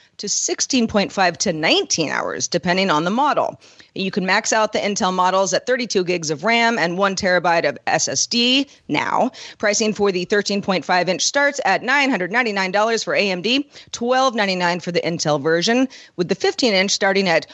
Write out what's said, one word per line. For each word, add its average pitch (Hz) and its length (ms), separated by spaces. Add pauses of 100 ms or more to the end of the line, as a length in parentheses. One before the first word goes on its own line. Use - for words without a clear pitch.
(160)
to - 120
sixteen - 580
point 202 260
five 180 260
to 185 140
nineteen 165 560
hours, 73 400
depending 185 420
on 156 140
the 180 60
model. 240 500 (360)
You 190 140
can 185 160
max 202 260
out 214 200
the 233 80
Intel 190 340
models 185 400
at - 120
thirty-two 240 380
gigs 165 260
of 147 120
ram 233 360
and 170 200
one 196 160
terabyte 175 540
of 139 180
S - 220
S - 180
D 254 400 (220)
now. 180 420 (280)
Pricing 214 340
for 202 180
the 180 140
thirteen 202 380
point 180 220
five 180 240
inch 185 160
starts 285 400
at 180 180
nine 269 280
hundred 180 220
ninety-nine 202 400
dollars 220 320
for 160 100
A 190 160
M 180 100
D, 247 280 (240)
twelve 254 420
ninety-nine 180 460
for 180 100
the 170 100
Intel 156 400
version, 175 480 (280)
with 175 120
the 196 60
fifteen 262 400
inch 190 160
starting 196 380
at 165 260